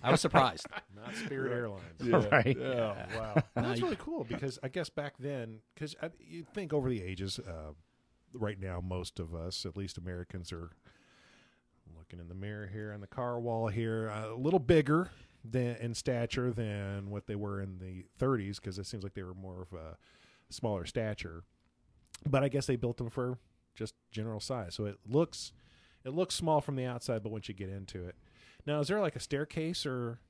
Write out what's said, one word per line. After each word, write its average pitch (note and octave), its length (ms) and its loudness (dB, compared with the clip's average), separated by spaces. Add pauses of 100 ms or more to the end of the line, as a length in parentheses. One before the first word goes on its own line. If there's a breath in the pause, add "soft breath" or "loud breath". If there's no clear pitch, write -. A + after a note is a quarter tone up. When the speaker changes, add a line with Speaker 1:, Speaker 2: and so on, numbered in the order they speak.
Speaker 1:
I A#2+ 100 2
was D#3 100 8
surprised. C3+ 440 6 (160)
Speaker 2:
<laughs> - 140 -20
Not A2 200 -8
Spirit C#3 360 -2
Speaker 3:
Right. A#2+ 60 0
Speaker 2:
Airlines. G#2+ 440 -6
Speaker 3:
Yeah. A#2+ 300 8
Speaker 4:
<laughs> - 40 -
Right. C3 220 8
Speaker 3:
Yeah. B2+ 180 0
Speaker 2:
Wow. A2+ 320 2
Speaker 1:
<laughs> - 80 -6
Speaker 2:
Well, A2 280 2 (100)
that's A#2+ 140 2
Speaker 1:
No, A#2+ 80 2
you A#2 80 2
Speaker 2:
really D#4 160 0
cool D#4 240 -4
because C3 400 -4
I C#3 60 -4
guess D#3+ 200 -4
back C#3+ 300 -4
then, B2 400 -6 (160)
'cause D3+ 260 -8
I, E3 80 -6 (100)
you E3 340 -12
think F3 200 -4
over C3+ 160 4
the A2+ 140 0
ages, F#2+ 360 -4
uh, D#2 340 -10 (600)
right G#2+ 260 -4
now F#2 220 -4
most F2+ 380 -4
of E2+ 160 -6
us, E2+ 320 -6
at F2 100 -6
least G2 220 -6
Americans, F2+ 520 -8
are E2+ 200 -8 (1300 soft breath)
looking E2+ 220 -16
in E2+ 80 -12
the F2 80 -10
mirror G#2 320 -6
here G#2+ 260 -6
on G2+ 80 -8
the G2+ 60 -12
car B2 320 -2
wall A2+ 280 2
here, A2 420 0
uh, G#2+ 240 -4
a - 20 -6
little D#3 240 4
bigger D#3 500 6 (340 soft breath)
than, A#2+ 340 2
in A#2 160 -2
stature B2 580 2
than G2+ 580 -2
what G2+ 180 -6
they G#2 80 -4
were G2+ 260 -2
in F#2+ 180 -6
the F#2 260 -8 (120)
thirties, G#2+ 420 2
'cause F#2 200 -6
it F#2+ 60 -6
seems G2 180 -8
like G2+ 100 -6
they G2 100 -6
were F2+ 100 -8
more F#2 280 -10
of F2+ 120 -10
a D#2+ 240 -10 (520 soft breath)
smaller G2+ 360 0
stature. G2+ 580 -4 (840)
But C3+ 180 4
I C#3+ 60 4
guess C#3 160 2
they C3 100 4
built A#2 220 0
them A#2 120 -4
for B2 280 -2 (380)
just - 180 -6 (180)
general A2 280 -4
size. G#2+ 360 -4
So G#2+ 100 -2
it G2+ 120 -4 (100)
looks, D3 460 2 (500 soft breath)
it - 60 -6
looks F3 260 0
small D#3 260 6
from C#3 140 -2
the B2+ 100 0
outside, A#2+ 380 0
but G#2+ 80 -4
once A2 160 -6
you G#2+ 60 -6
get F#2+ 160 -6
into F#2+ 380 -8
it. F2+ 80 -12 (500 soft breath)
Now, D3 140 2
is C#3+ 80 2
there, G#3 120 2
like, F3+ 160 2
a B2 40 -6
staircase D#3+ 680 -2
or A#2+ 340 -2 (100)